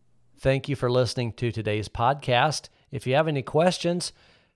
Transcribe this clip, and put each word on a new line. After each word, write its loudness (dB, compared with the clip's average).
Thank 0
you -2
for 0
listening 0
to -4
today's -2
podcast. 0
If -8
you 2
have 2
any -2
questions, 0